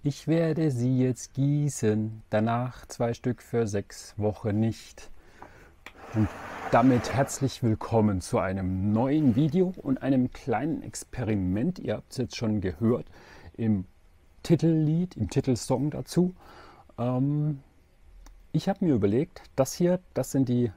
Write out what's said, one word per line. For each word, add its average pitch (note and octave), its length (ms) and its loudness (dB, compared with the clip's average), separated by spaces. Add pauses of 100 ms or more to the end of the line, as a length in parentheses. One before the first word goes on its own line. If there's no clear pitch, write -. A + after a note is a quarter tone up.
Ich - 240 -4
werde D#3+ 440 2
sie B2+ 280 2
jetzt B2+ 360 0
gießen, A#2 960 0
danach A#2 560 -2
zwei A#2+ 260 -2
Stück - 300 -4
für A#2 240 0
sechs - 500 -6
Wochen G#2 420 -2
nicht. - 520 -4 (1040)
Und G#2+ 160 2 (400)
damit B2 420 6
herzlich A#2 500 -2
willkommen G#2+ 600 2
zu - 160 -2
einem F#2+ 560 0
neuen C3+ 420 4
Video E3+ 400 2
und - 260 -4
einem B2+ 300 2
kleinen C3+ 480 -2
Experiment. G#2+ 1000 -2
Ihr G#2 160 -4
habt's - 200 -14
jetzt A#2+ 200 -6
schon G#2+ 260 -2
gehört A2 420 0 (500)
im G#2+ 300 0 (580)
Titellied, D#3+ 760 0
im G2+ 100 -2
Titelsong C3+ 640 0
dazu. E3+ 440 -2 (640)
Ähm, C#3 640 -2 (920)
ich D#3+ 180 0
hab G3 100 -4
mir E3 140 4
überlegt, G#2+ 480 0 (120)
das - 200 0
hier, F3+ 260 2 (140)
das C3 160 -4
sind C3+ 180 2
die B2 280 2